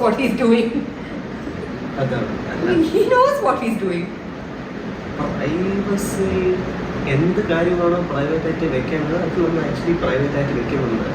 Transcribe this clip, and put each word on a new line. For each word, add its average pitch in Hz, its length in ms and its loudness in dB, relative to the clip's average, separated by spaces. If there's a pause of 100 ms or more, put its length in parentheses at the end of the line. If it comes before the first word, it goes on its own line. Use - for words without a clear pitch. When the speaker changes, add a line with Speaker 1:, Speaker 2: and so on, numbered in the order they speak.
Speaker 1:
what 220 180 4
he's 247 200 2
doing. 233 260 6 (1300)
Speaker 2:
അതാണ്. 127 260 -2 (240)
അല്ല. 359 220 0 (200)
Speaker 1:
He - 80 6 (100)
knows 523 340 4
what 254 180 2
he's 226 220 0
doing. 175 180 -2 (1160)
Speaker 2:
പ്രൈവസി 196 1080 0 (840)
എന്ത് 175 260 4 (100)
കാര്യമാണോ 175 480 2 (120)
പ്രൈവറ്റ് 151 380 0
ആയിട്ട് 170 260 0
വെക്കേണ്ടത് 147 480 0
അത് 180 220 0
നമ്മൾ 165 240 2
actually 170 340 0
പ്രൈവറ്റ് 139 360 2
ആയിട്ട് 135 200 0
വെക്കുന്നുണ്ട്. 117 560 0